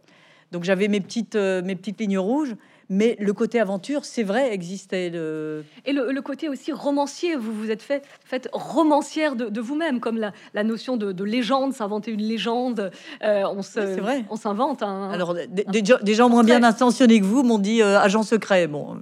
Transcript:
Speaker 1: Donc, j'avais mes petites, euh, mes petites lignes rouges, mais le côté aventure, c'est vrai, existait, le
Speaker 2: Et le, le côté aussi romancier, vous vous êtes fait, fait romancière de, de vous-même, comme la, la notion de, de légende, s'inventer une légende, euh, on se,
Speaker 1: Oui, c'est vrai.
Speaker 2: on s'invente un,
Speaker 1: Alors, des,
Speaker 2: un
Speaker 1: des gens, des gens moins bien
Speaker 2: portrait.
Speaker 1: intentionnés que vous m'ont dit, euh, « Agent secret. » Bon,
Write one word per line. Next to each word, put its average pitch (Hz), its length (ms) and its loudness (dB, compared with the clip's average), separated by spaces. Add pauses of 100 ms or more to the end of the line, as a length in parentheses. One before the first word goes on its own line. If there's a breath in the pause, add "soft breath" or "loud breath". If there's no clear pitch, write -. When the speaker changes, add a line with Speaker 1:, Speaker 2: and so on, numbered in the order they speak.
(520 soft breath)
Speaker 1:
Donc, 175 120 -6
j'avais 190 240 2
mes 202 120 2
petites, 214 360 -4
euh, 190 260 0
mes 190 140 -4
petites 196 240 -10
lignes 196 180 0
rouges, 240 360 -2 (360 soft breath)
mais 214 280 2
le 208 140 0
côté 226 280 0
aventure, 208 440 -4
c'est - 180 -4
vrai, 220 300 0
existait, 185 560 -6
le 156 560 -6 (220 loud breath)
Speaker 2:
Et 277 80 -2
le, 269 180 -2
le 269 80 -4
côté 285 300 -8
aussi 269 200 -8
romancier, 285 640 -2
vous 226 180 -6
vous 214 180 -6
êtes 220 100 -4
fait, 277 240 -6 (200 loud breath)
fait 262 280 -8
romancière 294 840 0
de, 240 100 -4
de 214 160 -6
vous-même, 285 380 -4
comme 226 180 -4
la, 208 140 -4 (200 loud breath)
la 208 120 -2
notion 226 340 -4
de, 202 120 -4
de 185 140 -6
légende, 254 480 0
s'inventer 214 380 -6
une 208 100 -4
légende, 220 720 -4 (300 loud breath)
euh, 208 200 2 (140)
on 190 60 -6
se, - 180 -8
Speaker 1:
Oui, 196 140 -2
c'est 185 60 -4
vrai. 233 280 -2
Speaker 2:
on 214 80 -8
s'invente 233 460 -2
un, 196 280 -6
Speaker 1:
Alors, 175 220 -2
des, 175 340 -4
Speaker 2:
un - 40 -6
Speaker 1:
des 214 120 2
gens, 220 200 6
des 208 120 2
gens 240 140 6
moins 233 160 6
bien 240 160 8
Speaker 2:
portrait. 233 140 6
Speaker 1:
intentionnés 233 460 6
que 190 40 2
vous 240 180 2
m'ont 233 160 4
dit, 220 220 2
euh, « 202 200 6
Agent 208 220 4
secret. » 196 460 2
Bon, 147 340 -8